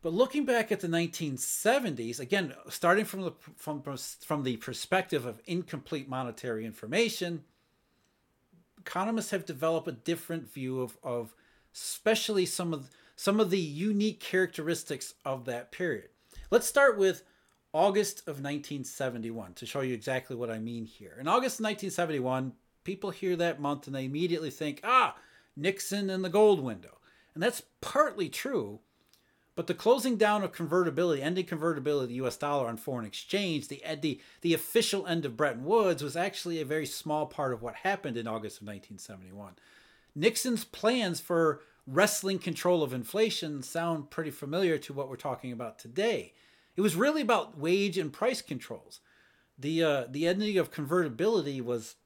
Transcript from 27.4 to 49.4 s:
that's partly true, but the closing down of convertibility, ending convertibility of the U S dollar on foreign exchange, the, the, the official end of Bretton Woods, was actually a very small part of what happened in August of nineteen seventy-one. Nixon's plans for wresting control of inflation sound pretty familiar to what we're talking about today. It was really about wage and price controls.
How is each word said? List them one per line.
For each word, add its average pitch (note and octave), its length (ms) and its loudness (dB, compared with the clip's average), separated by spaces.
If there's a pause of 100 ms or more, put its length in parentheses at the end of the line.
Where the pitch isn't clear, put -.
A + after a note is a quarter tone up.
that's A#3 200 0 (180)
partly - 480 2
true, C3 540 -4 (760)
but E3 120 -4
the F3+ 60 0
closing A#3+ 440 4
down G#3 260 4
of F#3 80 -4
convertibility, E3 720 2
ending F3 240 -2
convertibility D3 580 0
of B2 60 -4
the A#2+ 60 -6
U B2+ 120 -2
S A#2 80 -2
dollar C#3+ 320 0
on A#2 80 -4
foreign A#2+ 300 -6
exchange, E3+ 640 -2
the, C#3 120 -10 (200)
the, D3+ 180 0 (220)
the E3+ 120 4
official G3 540 2
end E3 160 0
of B2 140 -4
Bretton B2+ 260 2
Woods, F3+ 400 4
was C#3+ 140 -4
actually F3 420 -2
a D3+ 60 -2
very D3+ 200 -2
small D3+ 400 -2
part C#3 280 -2
of A2 80 -6
what A#2 140 -8
happened F#3+ 420 -2
in A#2 100 -4
August A2 320 -6
of G#2 80 -14
nineteen G2+ 300 -14
seventy-one. G2 560 -16 (600)
Nixon's A3+ 520 2
plans G#3+ 560 0
for D#3+ 400 2 (260)
wresting F#3+ 500 2
control F3 460 2
of B2+ 80 -2
inflation D3 720 -2
sound E3 460 -2
pretty D#3 200 -4
familiar D#3 480 0
to C#3 160 -8
what C3+ 140 -4
we're C3+ 80 -8
talking B2+ 380 -6
about A2+ 260 -10
today. E3+ 540 -2 (440)
It F3+ 40 2
was G3 140 4
really D4 260 4
about A3 360 2
wage F3+ 400 2
and D#3 160 -2
price - 280 0
controls. - 600 -10 (580)